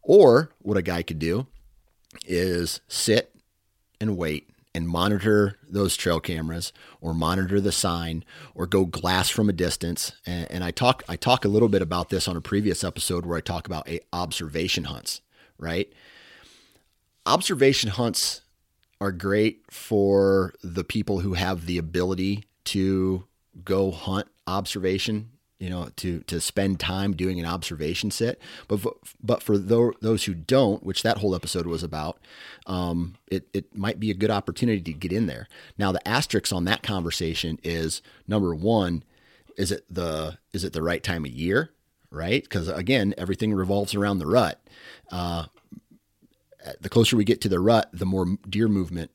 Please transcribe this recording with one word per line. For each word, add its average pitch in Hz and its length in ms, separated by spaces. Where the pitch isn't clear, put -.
Or 156 560
what 101 180
a 92 60
guy 87 180
could 82 160
do 87 300
is 87 600
sit - 480
and 107 160
wait 80 320
and 85 120
monitor 101 680
those 95 300
trail 85 220
cameras 82 520
or 82 140
monitor 90 440
the 98 120
sign 82 520
or 90 140
go 95 180
glass 90 420
from 107 220
a 95 40
distance. 85 580
And, 90 280
and 90 120
I 87 60
talk, 123 400
I 85 60
talk 123 300
a 101 40
little 110 200
bit 98 120
about 87 280
this 92 180
on 90 100
a 80 40
previous 101 420
episode 87 420
where 85 140
I - 20
talk 85 240
about 82 240
a-, 82 120
observation 85 720
hunts, - 380
right? 85 340
Observation 135 640
hunts 113 520
are 98 100
great 101 580
for 98 840
the 87 220
people 101 340
who 95 140
have 90 320
the 87 120
ability 90 680
to 95 640
go 95 300
hunt 95 340
observation, 98 840
you 92 100
know, 90 280
to, 87 240
to - 180
spend 98 400
time 95 340
doing 90 240
an 85 80
observation 85 640
sit. - 320
But 104 160
f-, - 360
but 113 220
for 104 140
tho-, 117 420
those 110 240
who 98 100
don't, 104 480
which - 220
that 110 140
whole 101 180
episode 87 320
was 85 160
about, 78 360
um, 87 480
it, 95 260
it - 220
might 101 240
be 107 120
a 95 40
good 107 160
opportunity 104 500
to 85 120
get 82 180
in 107 140
there. 62 240
Now, 98 140
the 92 160
asterisk 113 460
on 90 120
that 98 160
conversation 82 840
is, 82 380
number 95 260
one, 90 480
is 92 160
it - 100
the, 80 440
is 87 100
it 95 80
the 80 100
right 85 220
time 85 220
of 67 60
year, 92 400
right? 90 400
'Cause 87 200
again, 98 480
everything 98 360
revolves 98 400
around 101 260
the 76 80
rut. 98 380
Uh, 87 360
the - 80
closer 117 260
we 107 80
get 110 180
to 107 80
the 90 100
rut, 107 340
the 98 140
more 92 180
deer 104 180
movement 90 480